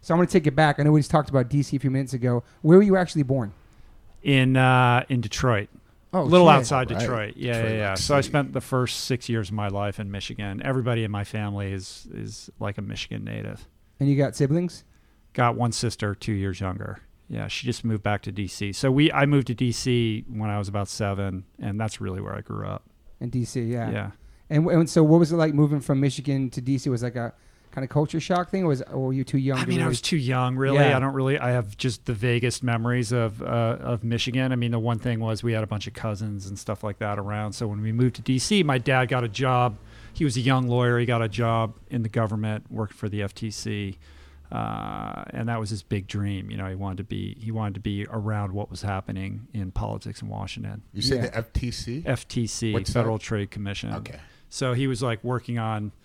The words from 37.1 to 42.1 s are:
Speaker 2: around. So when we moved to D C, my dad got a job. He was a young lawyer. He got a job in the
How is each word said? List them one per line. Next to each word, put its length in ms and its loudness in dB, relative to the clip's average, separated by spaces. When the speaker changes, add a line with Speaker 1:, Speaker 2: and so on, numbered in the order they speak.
Speaker 2:
around. 360 -4
So 120 -4
when 140 -4
we 100 -2
moved 260 2
to 60 -12
D 160 0
C, 240 2
my 140 2
dad 300 2
got 180 0
a 40 -4
job. 500 0
He 140 -4
was 100 0
a 40 0
young 280 2
lawyer. 300 2
He 80 0
got 160 0
a 60 -2
job 460 0
in 140 -2
the 80 -4